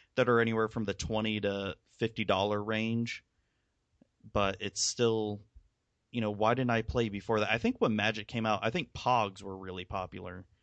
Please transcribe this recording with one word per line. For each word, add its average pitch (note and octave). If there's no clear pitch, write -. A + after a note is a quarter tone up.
that B2+
are A#2+
anywhere A2+
from A2
the G2
twenty G#2+
to G2
fifty A2+
dollar G2+
range. A2+
But G2+
it's G#2
still, A2
you A#2+
know, A2
why G#2+
didn't B2
I A2+
play A#2
before G2+
that? G#2
I A2+
think B3
when B2
Magic G#2+
came A2+
out, G#2
I A2
think D#3+
Pogs G#2+
were G2
really F#2
popular F#2